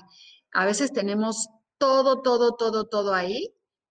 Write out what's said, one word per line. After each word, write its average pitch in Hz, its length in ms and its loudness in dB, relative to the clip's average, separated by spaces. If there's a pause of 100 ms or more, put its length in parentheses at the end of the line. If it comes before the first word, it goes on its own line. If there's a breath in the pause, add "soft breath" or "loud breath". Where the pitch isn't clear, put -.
(520 loud breath)
A 185 120 0
veces 214 280 0
tenemos 214 560 -4 (300)
todo, 262 440 2
todo, 240 320 2
todo, 220 340 -2
todo 202 240 -2
ahí 190 420 -4 (360)